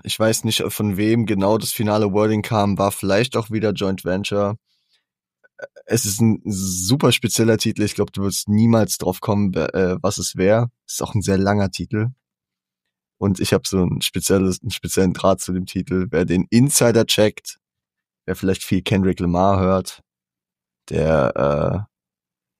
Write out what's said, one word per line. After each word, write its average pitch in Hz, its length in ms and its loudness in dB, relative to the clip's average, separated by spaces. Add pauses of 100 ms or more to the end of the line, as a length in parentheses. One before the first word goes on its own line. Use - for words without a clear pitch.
Ich - 160 -6
weiß 110 240 2
nicht, 110 240 0
von 104 280 -2
wem 110 300 2
genau 101 320 2
das - 140 -4
finale 104 420 0
Wording 107 300 2
kam. 101 340 0
War 98 140 2
vielleicht 101 440 0
auch 110 140 -4
wieder 107 220 0
Joint 95 340 -4
Venture. 101 520 -2 (1300)
Es 110 200 -2
ist 104 160 -4
ein 110 240 2
super 95 680 0
spezieller 113 460 2
Titel. 107 240 -2
Ich 104 140 0
glaub, 101 180 -2
du 101 80 -6
würdest 98 260 -4
niemals 110 520 4
drauf 92 220 -4
kommen, 101 300 0
be-, 80 220 -2
äh, 92 280 0
was 98 160 -2
es - 180 -6
wär. 107 340 2 (160)
Es - 80 -14
ist - 80 -8
auch - 140 -6
ein 104 60 0
sehr 98 160 0
langer 98 340 0
Titel. 107 380 -4 (1080)
Und 95 220 0
ich - 140 0
hab 95 120 0
so 95 180 0
ein 85 180 -2
spezielles, 95 600 0
einen - 80 -8
speziellen 95 440 0
Draht 95 280 0
zu - 100 -6
dem 90 140 -4
Titel. 92 460 -2
Wer 87 140 2
den 87 260 0
Insider 117 560 4
checkt, - 500 -2 (680)
wer 92 100 -6
vielleicht 95 280 -2
viel 92 200 0
Kendrick 95 360 0
Lamar 92 400 2
hört, 92 440 -2 (840)
der, 78 960 0 (720)